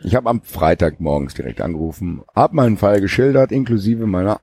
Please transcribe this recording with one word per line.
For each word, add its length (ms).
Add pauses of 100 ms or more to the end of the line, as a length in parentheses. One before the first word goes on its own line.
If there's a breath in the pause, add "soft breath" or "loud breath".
Ich 120
hab 120
am 160
Freitag 580
morgens 320
direkt 300
angerufen, 600 (120)
hab 180
meinen 240
Fall 240
geschildert, 500
inklusive 560
meiner 360